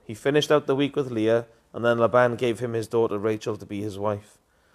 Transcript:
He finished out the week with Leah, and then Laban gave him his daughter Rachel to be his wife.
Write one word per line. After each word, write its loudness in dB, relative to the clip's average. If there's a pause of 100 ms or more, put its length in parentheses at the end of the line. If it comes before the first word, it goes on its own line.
He -12
finished 0
out 4
the 0
week -2
with -4
Leah, 2 (300)
and -6
then 4
Laban 4
gave -2
him -4
his -4
daughter 0
Rachel -4
to -16
be -8
his -8
wife. -6 (360)